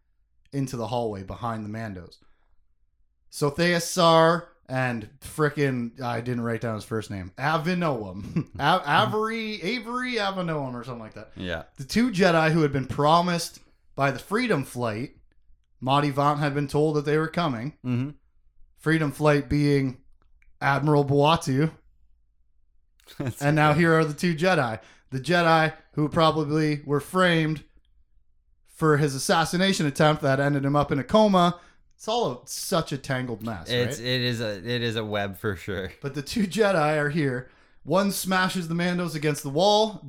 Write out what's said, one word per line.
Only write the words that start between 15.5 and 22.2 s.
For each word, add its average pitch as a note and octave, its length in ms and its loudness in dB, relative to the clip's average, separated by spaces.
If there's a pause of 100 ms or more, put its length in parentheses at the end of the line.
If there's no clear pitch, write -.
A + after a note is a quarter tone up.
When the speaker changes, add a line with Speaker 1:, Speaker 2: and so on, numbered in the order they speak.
Speaker 1:
Madi C#3+ 280 2
Vaunt C#3+ 300 0
had D3 160 0
been C#3+ 120 -2
told D3+ 280 2
that D3 100 -2
they D3+ 120 0
were D#3 100 0
coming. D3 460 -4 (120)
Speaker 2:
Mm-hmm. B2+ 240 -2 (720)
Speaker 1:
Freedom D#3+ 320 0
Flight D3 380 2
being C#3+ 480 2 (640)
Admiral C#3 420 4
Buatu. C#3+ 680 2 (720)